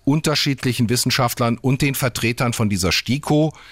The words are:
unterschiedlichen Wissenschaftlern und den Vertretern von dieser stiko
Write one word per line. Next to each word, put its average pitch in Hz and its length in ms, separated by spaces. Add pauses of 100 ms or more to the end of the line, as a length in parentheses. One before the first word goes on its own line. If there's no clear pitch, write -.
unterschiedlichen 135 840
Wissenschaftlern 120 720
und 131 240
den 139 120
Vertretern 117 600
von 107 160
dieser 90 220
stiko 151 600 (180)